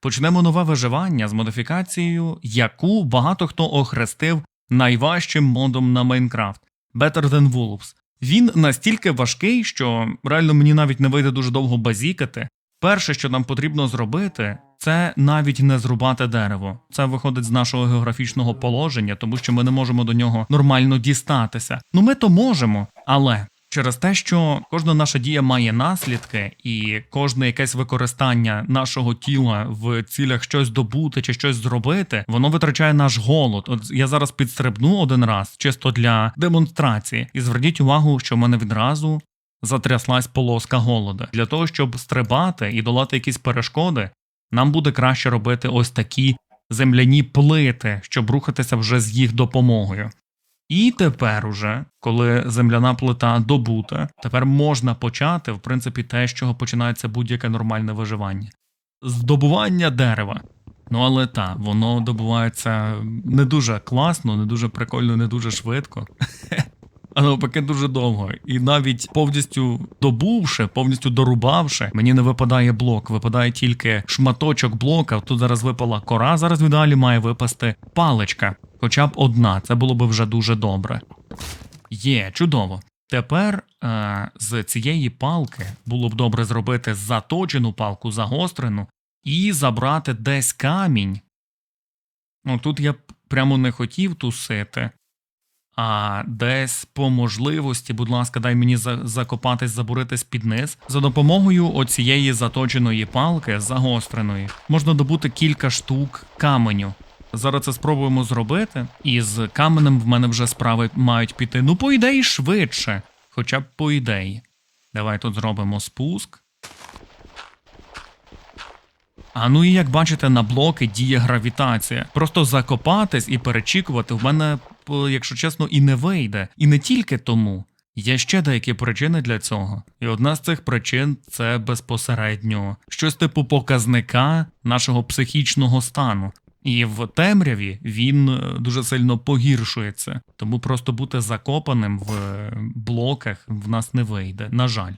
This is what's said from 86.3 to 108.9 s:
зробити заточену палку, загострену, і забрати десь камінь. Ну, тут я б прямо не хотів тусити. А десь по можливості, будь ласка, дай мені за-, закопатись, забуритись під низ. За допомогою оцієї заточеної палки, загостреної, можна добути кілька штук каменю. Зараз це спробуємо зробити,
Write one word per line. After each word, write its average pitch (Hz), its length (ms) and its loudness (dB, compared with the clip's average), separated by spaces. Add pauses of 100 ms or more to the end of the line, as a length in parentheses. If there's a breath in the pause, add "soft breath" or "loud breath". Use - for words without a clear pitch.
зробити 113 500 -2
заточену 117 800 -2
палку, 107 400 -6
загострену, 117 720 -4 (380)
і 180 280 -2
забрати 135 640 -2
десь 127 380 -2
камінь. 135 680 -2 (1200)
Ну, 131 140 -2
тут 151 220 -4
я 147 120 0
б 139 40 -4 (320)
прямо 135 300 2
не 127 120 2
хотів 170 440 -4
тусити. 110 760 -6 (840)
А 104 500 -2
десь 127 580 -4
по 139 260 -2
можливості, 127 840 -2
будь 113 160 -4
ласка, 123 320 -2
дай 120 140 0
мені 123 220 4
за-, 120 280 -4
закопатись, 120 640 -4
забуритись 120 540 -4
під 110 200 -8
низ. 117 340 -4 (100)
За 139 120 -2
допомогою 170 720 4
оцієї 135 580 2
заточеної 117 760 0
палки, 139 540 -2
загостреної, 113 880 -4 (200)
можна 156 260 2
добути 143 360 0
кілька 147 400 -2
штук 135 560 -4 (100)
каменю. 107 580 0 (380)
Зараз 135 320 -2
це 139 80 -4
спробуємо 135 520 0
зробити, 123 640 -2 (180)